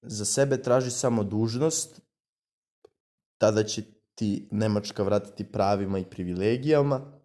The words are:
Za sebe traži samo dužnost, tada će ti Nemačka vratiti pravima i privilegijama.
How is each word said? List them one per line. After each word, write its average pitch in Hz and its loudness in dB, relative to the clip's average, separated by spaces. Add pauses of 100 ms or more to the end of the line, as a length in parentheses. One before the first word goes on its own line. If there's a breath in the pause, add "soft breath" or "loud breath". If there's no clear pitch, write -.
Za 107 -8
sebe 135 2
traži 123 2
samo 117 0
dužnost, 113 -2 (1400)
tada 107 4
će 107 -6 (320)
ti 101 -2
Nemačka 104 0
vratiti 101 -2
pravima 98 0
i 92 -8
privilegijama. 131 0